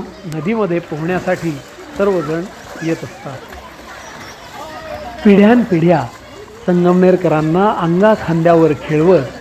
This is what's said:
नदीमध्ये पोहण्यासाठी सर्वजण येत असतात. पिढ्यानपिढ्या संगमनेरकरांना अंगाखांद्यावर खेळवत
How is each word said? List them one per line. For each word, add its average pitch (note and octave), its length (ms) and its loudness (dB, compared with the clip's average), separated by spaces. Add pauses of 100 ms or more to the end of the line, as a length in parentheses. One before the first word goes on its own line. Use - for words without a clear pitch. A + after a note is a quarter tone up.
(340)
नदीमध्ये E3+ 440 -2
पोहण्यासाठी E3+ 720 -4 (480)
सर्वजण E3+ 440 0 (400)
येत E3 220 -2
असतात. C3+ 340 -14 (1900)
पिढ्यानपिढ्या F#3+ 840 4 (600)
संगमनेरकरांना F3+ 1040 2
अंगाखांद्यावर E3+ 1000 2
खेळवत D#3 520 2 (160)